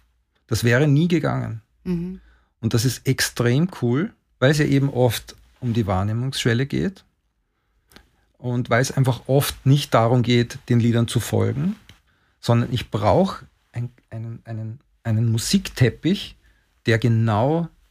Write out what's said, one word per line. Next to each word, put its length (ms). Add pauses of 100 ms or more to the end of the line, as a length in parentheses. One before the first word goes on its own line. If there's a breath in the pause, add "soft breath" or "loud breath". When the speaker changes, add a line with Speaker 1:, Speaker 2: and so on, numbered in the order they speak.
(480)
Speaker 1:
Das 160
wäre 240
nie 200
gegangen. 540 (220)
Speaker 2:
Mhm. 360 (400 soft breath)
Speaker 1:
Und 140
das 100
ist 220
extrem 640 (120)
cool, 320 (280)
weil 100
es 80
ja 80
eben 240
oft 440 (260)
um 120
die 140
Wahrnehmungsschwelle 800
geht 380 (1300 soft breath)
und 320
weil 120
es 100
einfach 340
oft 400
nicht 280
darum 280
geht, 360 (100)
den 120
Liedern 280
zu 120
folgen, 560 (640)
sondern 320
ich 180
brauche 560 (260)
ein, 180 (200)
einen, 340
einen, 360 (220)
einen 300
Musikteppich, 1040 (500)
der 120
genau 680 (220)